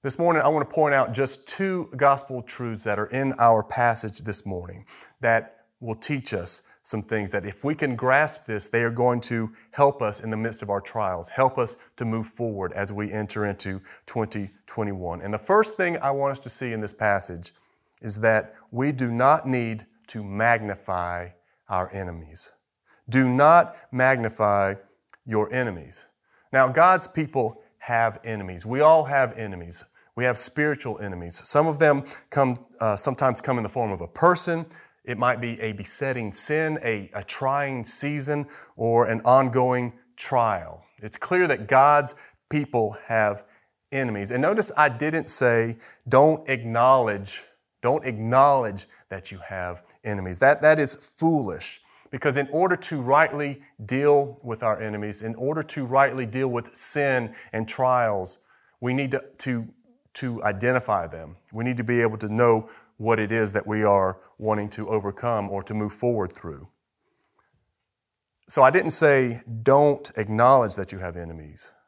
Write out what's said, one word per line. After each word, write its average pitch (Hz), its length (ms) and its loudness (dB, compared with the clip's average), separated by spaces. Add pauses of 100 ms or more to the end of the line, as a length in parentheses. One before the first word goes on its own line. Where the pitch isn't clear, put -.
this 139 160 -4
morning, 170 220 4
I 135 80 4
want 151 200 0
to - 60 -10
point 151 180 4
out 123 200 2
just 135 340 -4
two 185 480 -4
gospel 135 460 2
truths 117 420 -8
that 104 160 -2
are 107 80 -4
in 135 320 -2
our 113 240 6
passage 117 560 -2
this - 260 -6
morning 92 400 -10 (360)
that 113 440 0 (140)
will 113 160 -6
teach 131 380 -4
us 92 280 -2 (220)
some 107 200 -6
things 104 280 -4
that 123 140 -4
if - 200 -12
we 151 100 -2
can 139 200 -4
grasp 131 500 0
this, 107 240 -6
they 117 140 2
are 117 80 0
going 120 280 0
to 113 320 -4 (200)
help 139 300 2
us 107 200 -4
in 113 80 -8
the 110 80 -4
midst 110 240 -6
of 104 80 -12
our 101 100 0
trials, 95 480 -6
help 131 300 0
us 117 180 -2 (220)
to 123 80 -6
move 113 220 -4
forward 101 440 -6
as 101 220 -6
we 104 180 -6
enter 107 340 -4
into 95 360 -6 (240)
twenty 107 460 -6 (140)
twenty-one. 90 560 -8
And 101 120 -6
the 107 60 -4
first 214 360 2
thing 175 240 -2
I 139 120 0
want 139 200 -2
us 131 100 -8
to 123 80 -12
see 120 220 -6
in 110 80 -6
this 104 140 -6
passage 95 600 -2 (480)
is 107 200 -8
that 110 340 2 (160)
we 131 200 -2
do 127 200 -4
not 135 360 4
need 117 380 -2 (220)
to 107 160 -12
magnify 98 1080 -2 (380)
our 92 260 -4
enemies. 85 600 -12 (560)
Do 131 180 2
not 156 480 6 (160)
magnify 110 840 0 (500)
your 107 260 -2
enemies. 104 560 -6 (460)
Now, 131 160 6
God's 175 380 4
people 135 540 -4 (180)
have 113 440 -2
enemies. 98 420 -8
We 123 140 -4
all 156 260 8
have 131 320 0
enemies. 90 460 -10 (320)
We 120 80 -2
have 127 140 2
spiritual 147 640 -2
enemies. 87 360 -8 (120)
Some 151 200 4
of 151 120 -4
them 143 260 4 (240)
come, 127 360 0 (140)
uh, 110 160 0
sometimes 127 460 -2
come 127 160 -2
in 113 60 -4
the 104 60 -6
form 113 220 -4
of 87 100 -6
a 85 60 -10
person. 170 580 2 (380)
It 123 140 -8
might 120 220 0
be 117 220 -6
a 110 120 -4
besetting 110 600 -6
sin, 156 500 -2
a, 107 300 -4
a 104 100 -10
trying 135 600 -4
season, 147 640 -4 (280)
or 117 300 2
an 110 180 -2
ongoing 127 720 2 (220)
trial. 101 680 -2 (140)
It's - 200 -10
clear 180 300 0
that 113 200 -2
God's 139 480 6 (340)
people 120 560 -2
have 107 400 0 (460)
enemies. 113 400 -4
And 123 100 0
notice 202 340 0
I 147 140 4
didn't 151 400 -4
say, 117 480 2 (320)
"Don't 147 400 4
acknowledge, 117 960 0 (380)
don't 135 220 0
acknowledge 120 840 2 (220)
that 95 220 -12
you 98 60 -16
have 90 440 -10 (220)
enemies." 92 360 -6
That, 139 220 6
that 156 160 6
is 143 180 0
foolish, 139 840 -2 (320)
because 135 240 0
in 139 160 -2
order 180 240 2
to 165 240 -8
rightly 143 640 2 (240)
deal 143 580 2
with 117 180 -8
our 110 200 0
enemies, 107 400 -6
in 113 140 -8
order 127 280 -4
to 147 220 -8
rightly 131 400 2
deal 127 240 -4
with 120 260 -6
sin 127 580 -2 (200)
and 110 120 -4
trials, 113 760 0 (420)
we 123 120 -2
need 135 180 -2
to, 131 120 -4 (140)
to, 117 320 -6 (460)
to 120 280 -6
identify 104 640 0
them. 80 300 -16 (160)
We 113 100 -6
need 123 140 -2
to 120 80 -6
be 120 160 2
able 110 160 0
to 107 100 -6
know 110 400 4 (300)
what 113 220 2
it 104 120 -2
is 110 200 0
that 101 160 -4
we 107 160 -2
are 95 360 4 (200)
wanting 107 300 -2
to 107 200 -10
overcome 104 600 -4
or 98 140 -6
to 110 100 -10
move 107 200 -4
forward 113 380 -2
through. 76 360 -16 (1800)
So 139 160 4
I 131 80 8
didn't 165 200 2
say, 131 500 4 (220)
"Don't 139 520 4
acknowledge 113 600 4
that 98 160 -8
you 98 80 -12
have 90 160 -8
enemies." 80 580 -14 (140)